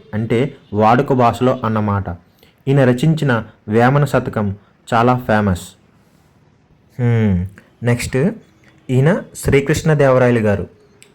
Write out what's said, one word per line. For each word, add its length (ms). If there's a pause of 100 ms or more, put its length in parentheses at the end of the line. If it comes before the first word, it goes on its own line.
(140)
అంటే 400 (180)
వాడుక 400
భాషలో 520
అన్నమాట. 400 (640)
ఈయన 160
రచించిన 600 (240)
వేమన 360
శతకం 520 (380)
చాలా 220 (100)
ఫేమస్. 360 (1400)
హ్మ్, 460 (360)
నెక్స్ట్ 340 (720)
ఈయన 320 (120)
శ్రీకృష్ణదేవరాయలు 1040
గారు. 300 (460)